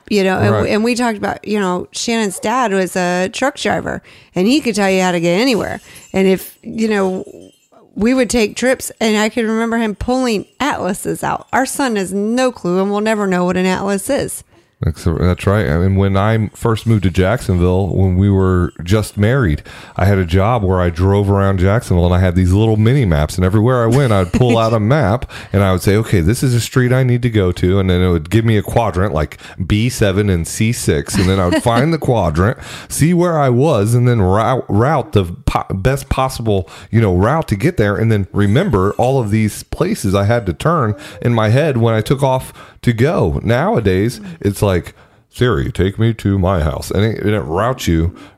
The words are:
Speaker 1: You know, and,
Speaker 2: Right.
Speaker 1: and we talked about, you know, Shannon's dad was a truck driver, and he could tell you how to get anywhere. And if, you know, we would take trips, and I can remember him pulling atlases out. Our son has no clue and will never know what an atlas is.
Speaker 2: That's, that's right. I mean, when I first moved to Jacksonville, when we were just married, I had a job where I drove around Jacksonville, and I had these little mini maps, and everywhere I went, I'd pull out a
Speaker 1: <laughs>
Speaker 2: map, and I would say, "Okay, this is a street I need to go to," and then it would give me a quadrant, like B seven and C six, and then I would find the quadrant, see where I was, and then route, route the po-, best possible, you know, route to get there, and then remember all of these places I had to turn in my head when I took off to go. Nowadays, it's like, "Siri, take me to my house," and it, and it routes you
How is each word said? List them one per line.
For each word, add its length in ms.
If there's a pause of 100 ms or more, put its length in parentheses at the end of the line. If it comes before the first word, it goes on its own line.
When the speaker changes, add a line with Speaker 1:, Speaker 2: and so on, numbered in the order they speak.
Speaker 1:
You 140
know, 160
and, 120
Speaker 2:
Right. 180
Speaker 1:
and 140
we 120
talked 220
about, 300
you 120
know, 320
Shannon's 480
dad 320
was 240
a 380
truck 240
driver, 440 (340)
and 120
he 140
could 140
tell 140
you 120
how 100
to 80
get 200
anywhere. 420 (320)
And 140
if, 340
you 260
know, 640 (440)
we 180
would 160
take 260
trips, 360 (100)
and 160
I 120
can 180
remember 300
him 180
pulling 500 (160)
atlases 640
out. 280
Our 140
son 320
has 160
no 380
clue 300
and 80
will 120
never 260
know 160
what 140
an 80
atlas 440
is. 340 (400)
Speaker 2:
That's, 200
that's 420
right. 240
I 80
mean, 180
when 220
I 380
first 320
moved 160
to 80
Jacksonville, 840
when 220
we 140
were 420 (100)
just 320
married, 460 (340)
I 100
had 120
a 80
job 380
where 180
I 80
drove 400
around 300
Jacksonville, 480
and 80
I 40
had 160
these 160
little 260
mini 280
maps, 300
and 100
everywhere 380
I 20
went, 260
I'd 220
pull 240
out 160
a 60
Speaker 1:
<laughs> 180
Speaker 2:
map, 320 (240)
and 80
I 100
would 120
say, 140
"Okay, 220
this 220
is 140
a 40
street 320
I 120
need 180
to 80
go 220
to," 260
and 140
then 100
it 80
would 220
give 120
me 140
a 60
quadrant, 500
like 240 (300)
B 200
seven 440
and 160
C 240
six, 420
and 160
then 100
I 100
would 120
find 320
the 60
quadrant, 580 (320)
see 240
where 240
I 120
was, 440
and 140
then 120
route, 480
route 440
the 140 (200)
po-, 300
best 340
possible, 580 (220)
you 100
know, 160
route 340
to 60
get 220
there, 200
and 140
then 200
remember 640
all 280
of 80
these 320
places 540
I 80
had 240
to 60
turn 420 (260)
in 140
my 140
head 280
when 160
I 80
took 220
off 280 (300)
to 120
go. 500
Nowadays, 760 (200)
it's 240
like, 320 (340)
"Siri, 420
take 280
me 160
to 240
my 220
house," 280
and 160
it, 140
and 100
it 120
routes 460
you 280 (220)